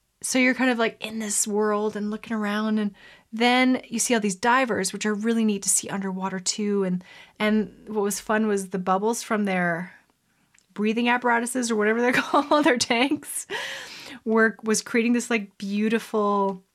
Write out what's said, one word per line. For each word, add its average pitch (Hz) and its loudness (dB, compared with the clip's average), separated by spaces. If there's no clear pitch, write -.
so - -2
you're 254 4
kind 254 2
of, 233 0
like, 226 -2
in 220 -8
this 208 -2
world 208 0
and 208 -4
looking 220 -6
around, 214 0
and 208 -2
then 247 2
you 226 -4
see 240 0
all 226 2
these 202 0
divers, 240 2
which 202 -6
are 214 0
really 226 0
neat 202 0
to - -4
see - 0
underwater 190 -4
too. 202 0
And, 180 -2
and 214 2
what 214 -2
was 202 -2
fun 220 0
was 196 -2
the 196 -4
bubbles 196 0
from 208 -2
their 180 -2
breathing 226 0
apparatuses 240 0
or 226 0
whatever 214 2
they're 240 4
<laughs> - -
called, 294 2
their 247 4
tanks, 262 -2
were, 220 4
was 214 0
creating 240 0
this, 240 0
like, 214 -4
beautiful, 202 0